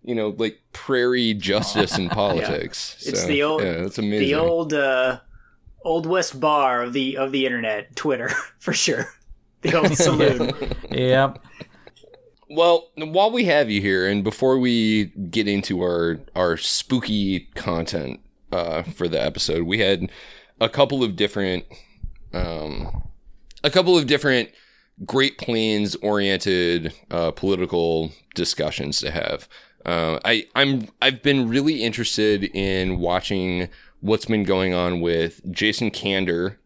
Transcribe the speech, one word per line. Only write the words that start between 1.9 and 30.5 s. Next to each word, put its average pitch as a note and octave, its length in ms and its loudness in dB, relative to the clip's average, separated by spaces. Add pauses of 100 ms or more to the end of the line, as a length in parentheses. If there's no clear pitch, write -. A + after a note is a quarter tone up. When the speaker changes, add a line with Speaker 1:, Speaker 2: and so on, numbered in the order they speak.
Speaker 1:
and F#2+ 60 0
Speaker 2:
<laughs> E2+ 40 -4
Yeah. E2 60 -2
Speaker 1:
politics. - 920 -2
Speaker 2:
It's - 160 -2
Speaker 1:
So, - 40 -4
Speaker 2:
the D3 160 0
old, D#3 200 0
Speaker 1:
yeah, E2+ 200 -2
that's G2 160 -6
amazing. G#2 300 0
Speaker 2:
the C#3+ 80 2
old, E3 360 0
uh, C3 480 0 (640)
old E3 220 -2
West E3 340 -2
bar C#3 420 2
of B2 120 -6
the, C3+ 240 -2
of C3+ 140 -2
the C3+ 120 2
internet, A2+ 500 -4
Twitter, C3 340 -2
<laughs> - 300 -6
for - 140 -6
sure. - 400 -2 (480)
The E3 180 2
old D#3+ 160 4
Speaker 3:
<laughs> - 20 -
Speaker 2:
saloon. D3 560 4 (380)
Speaker 3:
Yep. C3 480 2 (1120)
Speaker 1:
Well, E3+ 480 4
while E3 340 2
we A#3 140 2
have D3 260 4
you G#2 120 2
here, F#2+ 260 2
and G2+ 160 2
before C3 340 2
we A2 480 2 (240)
get G#2 180 0
into G2 340 0
our, E2+ 360 0 (160)
our F2 220 2
spooky G2+ 840 -2 (140)
content, E2 680 -6 (320)
uh, E2+ 320 -2
for F2 220 -6
the D#2+ 160 0
episode, D#2 420 -2
we F#2+ 160 -2
had F#2+ 300 0 (500)
a A2+ 100 2
couple C#3 320 2
of G#2 140 -2
different, G2 480 -2 (680)
um, E2 680 -6 (640)
a D3 60 4
couple F3+ 280 4
of D3 80 0
different C3+ 440 2 (560)
Great C3+ 320 0
Plains-oriented, G2 1500 0 (180)
uh, E2+ 220 -2
political E2+ 800 0 (220)
discussions D2+ 680 -2
to - 100 -6
have. - 380 -6 (360)
Uh, D#2+ 400 -2
I, A2+ 300 0